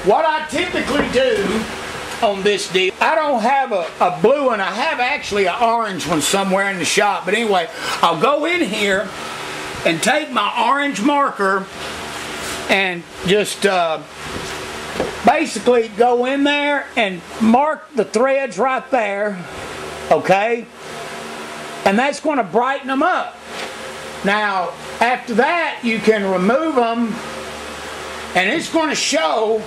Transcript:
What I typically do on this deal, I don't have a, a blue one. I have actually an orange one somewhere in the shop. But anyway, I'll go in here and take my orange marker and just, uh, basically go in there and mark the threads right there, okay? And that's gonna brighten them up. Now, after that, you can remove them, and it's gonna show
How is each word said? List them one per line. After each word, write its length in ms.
What 200
I 220
typically 640
do 520
on 200
this 280
deal, 320
I 120
don't 280
have 300
a, 140
a 220
blue 240
one. 140
I 120
have 280
actually 460
an 140
orange 460
one 160
somewhere 480
in 80
the 80
shop. 400
But 80
anyway, 340
I'll 180
go 280
in 160
here 440
and 180
take 280
my 360
orange 360
marker 640
and 320
just, 400
uh, 340
basically 640
go 360
in 200
there 420
and 240
mark 540
the 100
threads 520
right 340
there, 460
okay? 540
And 140
that's 220
gonna 240
brighten 420
them 160
up. 340
Now, 460
after 340
that, 480
you 160
can 320
remove 460
them, 380
and 140
it's 240
gonna 220
show 720